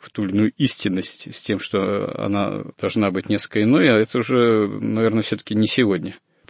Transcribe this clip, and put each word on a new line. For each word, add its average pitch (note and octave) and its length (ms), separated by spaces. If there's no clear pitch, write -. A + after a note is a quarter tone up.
в - 80
ту G#2 160
или F#2 60
иную G#2+ 260
истинность - 760
с - 80
тем, G2 180
что G2+ 600
она G2+ 440
должна G2+ 300
быть F#2 200
несколько G#2+ 340
иной, D3 260
а A2+ 80
это A2 220
уже, A#2 480
наверное, A2 560
всё-таки - 320
не G#2+ 120
сегодня G2 500